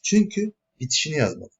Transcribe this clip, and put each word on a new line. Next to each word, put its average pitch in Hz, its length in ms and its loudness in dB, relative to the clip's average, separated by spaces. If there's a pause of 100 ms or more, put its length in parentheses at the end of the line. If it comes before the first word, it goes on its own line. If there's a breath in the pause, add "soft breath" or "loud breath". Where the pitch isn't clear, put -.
Çünkü 208 500 2 (280)
bitişini 151 360 -2
yazmadı. 95 440 -2